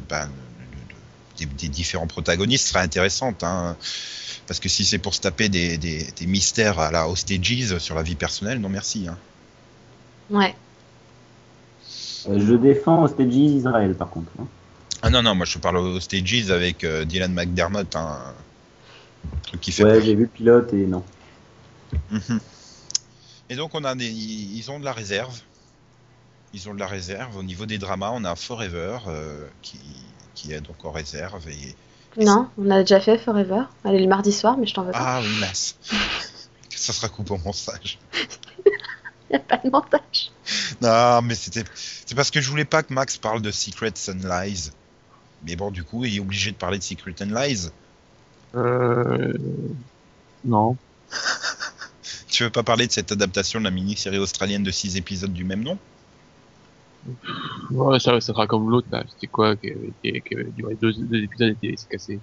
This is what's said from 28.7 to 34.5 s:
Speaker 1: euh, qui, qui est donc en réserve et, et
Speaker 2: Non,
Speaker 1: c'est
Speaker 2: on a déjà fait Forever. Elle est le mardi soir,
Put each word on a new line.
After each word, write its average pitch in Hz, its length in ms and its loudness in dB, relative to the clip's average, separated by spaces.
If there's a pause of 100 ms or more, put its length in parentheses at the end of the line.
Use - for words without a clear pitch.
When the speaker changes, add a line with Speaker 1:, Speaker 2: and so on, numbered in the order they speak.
Speaker 1:
euh, 76 400 -8 (140)
qui, - 180 -18 (560)
qui 76 180 -12
est 76 80 -8
donc 78 240 -16
en 80 60 -8
réserve 78 580 -10
et, 71 260 -14 (440)
et 214 60 6
Speaker 2:
Non, 214 300 6
Speaker 1:
c'est 208 80 -8
Speaker 2:
on 196 80 4
a 196 100 8
déjà 196 180 6
fait 214 180 6
Forever. 208 460 0 (220)
Elle 196 100 4
est 190 60 6
le 185 60 6
mardi 196 240 6
soir, 220 260 2